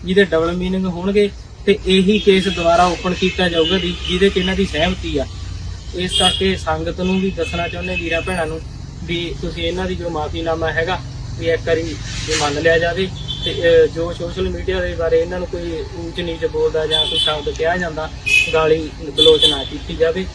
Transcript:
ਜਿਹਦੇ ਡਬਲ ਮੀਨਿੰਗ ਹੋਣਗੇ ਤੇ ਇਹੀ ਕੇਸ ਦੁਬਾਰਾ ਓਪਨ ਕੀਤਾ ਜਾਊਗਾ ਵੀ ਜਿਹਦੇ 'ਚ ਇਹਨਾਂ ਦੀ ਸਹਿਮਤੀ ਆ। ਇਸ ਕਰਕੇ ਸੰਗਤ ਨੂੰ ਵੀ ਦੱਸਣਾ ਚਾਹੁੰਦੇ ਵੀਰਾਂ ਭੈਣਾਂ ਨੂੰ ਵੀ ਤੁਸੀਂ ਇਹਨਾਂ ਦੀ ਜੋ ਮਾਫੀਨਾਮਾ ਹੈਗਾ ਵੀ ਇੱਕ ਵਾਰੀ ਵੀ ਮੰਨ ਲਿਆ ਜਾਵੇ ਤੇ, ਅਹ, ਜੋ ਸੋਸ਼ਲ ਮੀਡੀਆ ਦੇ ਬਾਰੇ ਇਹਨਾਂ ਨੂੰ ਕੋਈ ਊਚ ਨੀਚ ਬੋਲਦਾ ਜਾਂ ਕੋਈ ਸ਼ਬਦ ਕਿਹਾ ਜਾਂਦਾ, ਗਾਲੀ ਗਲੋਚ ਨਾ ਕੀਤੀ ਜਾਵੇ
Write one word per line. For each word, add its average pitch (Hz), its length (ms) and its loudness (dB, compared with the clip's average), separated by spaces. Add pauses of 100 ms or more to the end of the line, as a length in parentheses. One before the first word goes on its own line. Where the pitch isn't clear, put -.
ਜਿਹਦੇ 190 200 6
ਡਬਲ 165 280 2
ਮੀਨਿੰਗ 185 340 0
ਹੋਣਗੇ 196 440 2 (360)
ਤੇ 196 200 4
ਇਹੀ 190 320 6
ਕੇਸ 190 300 4
ਦੁਬਾਰਾ 170 360 4
ਓਪਨ 180 300 0
ਕੀਤਾ 185 340 0
ਜਾਊਗਾ 165 280 2
ਵੀ 180 180 -2 (140)
ਜਿਹਦੇ 180 220 4
'ਚ 190 60 -4
ਇਹਨਾਂ 185 200 0
ਦੀ 190 100 2
ਸਹਿਮਤੀ 165 520 -2
ਆ। - 80 -2 (680)
ਇਸ 180 240 -2
ਕਰਕੇ 190 380 2
ਸੰਗਤ 165 440 -4
ਨੂੰ 185 200 0
ਵੀ 190 100 0
ਦੱਸਣਾ 170 380 -4
ਚਾਹੁੰਦੇ 175 280 -6
ਵੀਰਾਂ 165 260 -2
ਭੈਣਾਂ 175 240 -2
ਨੂੰ 160 140 -6 (440)
ਵੀ 170 380 -4
ਤੁਸੀਂ 170 220 -6
ਇਹਨਾਂ 180 220 -2
ਦੀ 185 80 -4
ਜੋ 175 160 -6
ਮਾਫੀਨਾਮਾ 160 640 -2
ਹੈਗਾ 165 280 -2 (380)
ਵੀ 165 120 0
ਇੱਕ 160 160 0
ਵਾਰੀ 165 160 2 (460)
ਵੀ 156 120 0
ਮੰਨ 147 200 0
ਲਿਆ 165 180 6
ਜਾਵੇ 170 300 0 (360)
ਤੇ, 170 80 -2
ਅਹ, 165 340 6
ਜੋ 165 260 -4
ਸੋਸ਼ਲ 175 360 -4
ਮੀਡੀਆ 185 320 -2
ਦੇ 175 140 -2
ਬਾਰੇ 165 260 2
ਇਹਨਾਂ 180 180 -2
ਨੂੰ 175 100 -4
ਕੋਈ 170 360 -6 (140)
ਊਚ 165 220 -8
ਨੀਚ 165 260 -4
ਬੋਲਦਾ 156 400 0
ਜਾਂ 156 200 2
ਕੋਈ 156 120 -2
ਸ਼ਬਦ 156 320 0
ਕਿਹਾ 160 260 0
ਜਾਂਦਾ, 156 340 -4 (420)
ਗਾਲੀ 160 380 2 (280)
ਗਲੋਚ 156 280 6
ਨਾ - 180 0
ਕੀਤੀ 165 320 -8
ਜਾਵੇ 170 380 0